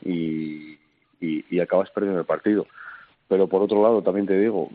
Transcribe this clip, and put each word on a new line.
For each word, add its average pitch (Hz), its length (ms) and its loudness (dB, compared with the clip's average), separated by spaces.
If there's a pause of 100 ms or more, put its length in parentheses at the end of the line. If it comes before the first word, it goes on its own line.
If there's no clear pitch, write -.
y, 80 720 -6 (460)
y, 78 280 -4
y 87 120 0
acabas 92 300 0
perdiendo 98 300 -2
el 80 60 -6
partido. 95 400 0 (600)
Pero 95 220 4
por 190 140 2
otro 104 200 2
lado, 110 200 4
también 98 240 0
te 95 120 2
digo, 101 360 0